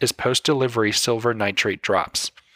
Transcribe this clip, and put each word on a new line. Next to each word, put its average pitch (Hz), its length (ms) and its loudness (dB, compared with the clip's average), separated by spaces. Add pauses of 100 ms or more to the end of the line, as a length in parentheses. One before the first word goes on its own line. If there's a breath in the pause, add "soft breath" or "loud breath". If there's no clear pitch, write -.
is 123 120 0
post-delivery 123 800 0
silver 117 420 0
nitrate 101 480 -2
drops. - 480 -2 (260 soft breath)